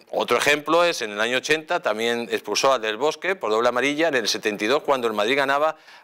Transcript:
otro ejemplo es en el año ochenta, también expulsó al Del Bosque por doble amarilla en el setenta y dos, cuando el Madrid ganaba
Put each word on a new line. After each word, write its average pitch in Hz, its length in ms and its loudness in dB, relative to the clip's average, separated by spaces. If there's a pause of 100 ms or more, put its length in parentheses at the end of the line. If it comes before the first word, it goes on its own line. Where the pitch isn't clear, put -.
(100)
otro 113 260 0
ejemplo 147 480 2
es 170 160 0
en 107 120 -6
el 104 80 -4
año 120 180 0
ochenta, 156 420 -2
también 117 500 -2
expulsó 110 440 0
al 117 80 -2
Del 110 160 -2
Bosque 156 360 -2
por 117 160 -4
doble 117 180 2
amarilla 143 400 0
en 143 60 0
el 110 140 0
setenta 104 360 -2
y - 20 0
dos, 143 160 2
cuando 131 240 0
el 110 80 -2
Madrid 107 220 0
ganaba 143 400 0 (280)